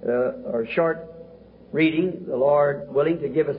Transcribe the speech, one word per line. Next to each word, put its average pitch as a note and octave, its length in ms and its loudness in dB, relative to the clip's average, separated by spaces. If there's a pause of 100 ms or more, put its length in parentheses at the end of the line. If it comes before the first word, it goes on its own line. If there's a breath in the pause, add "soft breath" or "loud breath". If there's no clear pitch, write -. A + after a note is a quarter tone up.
uh, A#2+ 40 0 (420)
or A#2 120 -2 (100)
short E3 340 0 (640)
reading, D#3+ 560 2
the C#3 80 -4
Lord C#3+ 520 4
willing D3 320 2
to C#3 80 -4
give C#3+ 200 0
us C#3 100 -4